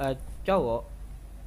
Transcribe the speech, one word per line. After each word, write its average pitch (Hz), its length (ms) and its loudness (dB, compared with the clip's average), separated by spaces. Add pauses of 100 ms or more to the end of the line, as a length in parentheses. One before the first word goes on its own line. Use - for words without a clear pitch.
eh, 135 160 2 (240)
cowok 135 400 4 (640)